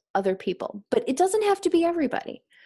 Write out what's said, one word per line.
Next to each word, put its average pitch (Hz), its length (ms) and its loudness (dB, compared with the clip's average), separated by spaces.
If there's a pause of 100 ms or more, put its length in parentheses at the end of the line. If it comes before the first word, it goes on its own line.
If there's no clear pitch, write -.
(140)
other 190 200 0
people. - 560 -6
But - 180 2
it 262 80 -2
doesn't 381 260 2
have 403 200 2
to 349 80 0
be 330 140 4
everybody. - 580 -2 (240)